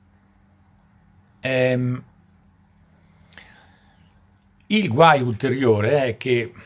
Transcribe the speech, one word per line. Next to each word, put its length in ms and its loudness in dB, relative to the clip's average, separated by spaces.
Ehm, 600 -2
il 220 -2
guaio 360 4
ulteriore 800 0
è 120 -6
che 360 -2